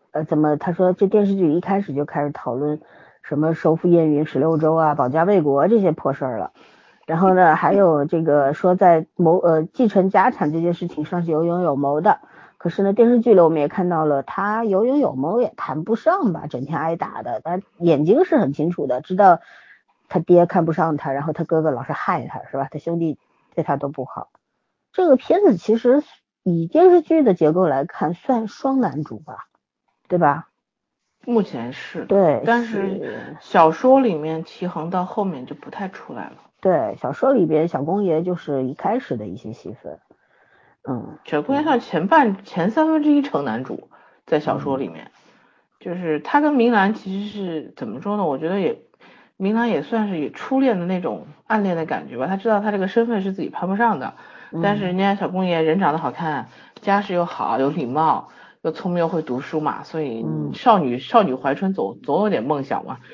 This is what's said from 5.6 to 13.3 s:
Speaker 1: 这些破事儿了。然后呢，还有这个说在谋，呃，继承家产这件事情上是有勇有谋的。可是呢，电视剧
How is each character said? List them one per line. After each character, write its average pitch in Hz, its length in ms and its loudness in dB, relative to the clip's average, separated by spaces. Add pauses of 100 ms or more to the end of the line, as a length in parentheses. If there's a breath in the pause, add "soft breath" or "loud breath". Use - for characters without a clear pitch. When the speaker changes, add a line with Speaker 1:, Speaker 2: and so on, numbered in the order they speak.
Speaker 1:
这 226 100 4
些 185 120 2
破 143 200 -4
事 139 140 -6
儿 120 140 -4
了。 82 120 -8 (540 soft breath)
然 165 140 -2
后 190 140 6
呢， 170 220 6
还 165 180 2
有 165 300 4
这 165 180 0
个 147 320 2
说 185 220 2
在 170 300 4 (100)
谋， 170 220 4
呃， 160 260 2
继 233 240 0
承 190 220 2
家 202 200 4
产 151 220 -2
这 165 80 -2
件 170 140 0
事 170 140 -8
情 151 180 -8
上 175 180 -4
是 165 80 -4
有 156 140 2
勇 175 160 -2
有 147 160 0
谋 143 240 0
的。 202 180 2 (380 loud breath)
可 175 120 -4
是 202 120 -2
呢， 196 100 2
电 226 180 4
视 247 100 4
剧 233 160 6